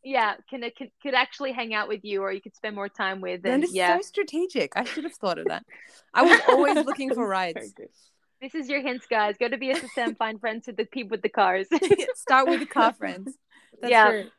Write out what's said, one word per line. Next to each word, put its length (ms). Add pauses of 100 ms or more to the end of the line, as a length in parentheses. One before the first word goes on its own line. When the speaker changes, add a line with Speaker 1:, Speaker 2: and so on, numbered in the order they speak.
Speaker 1:
yeah, 320 (140)
can, 140 (140)
can, 140 (120)
could 120
actually 380
hang 220
out 140
with 160
you, 180
or 100
you 80
could 160
spend 180
more 140
time 320
with. 220
Speaker 2:
That 100
Speaker 1:
And 120
Speaker 2:
is 100
Speaker 1:
yeah. 240
Speaker 2:
so 40
strategic. 760
I 80
should 200
have 100
thought 240
of 100
that. 180 (480)
I 80
was 260
always 280 (100)
looking 240
for 60
Speaker 3:
<laughs> 0
That's 100
so 340
Speaker 2:
rides. 120
Speaker 3:
good. 160 (520)
Speaker 1:
This 140
is 160
your 100
hints, 260
guys. 320
Go 100
to 100
B 120
S 140
S 140
M, 160
find 260
friends 260
with 120
the 80
people 240
with 120
the 60
cars. 420
<laughs> 300
Speaker 2:
<laughs> 140
Start 340
with 120
the 60
car 280
friends. 420 (460)
That's 80
Speaker 1:
Yeah. 200
Speaker 2:
true. 280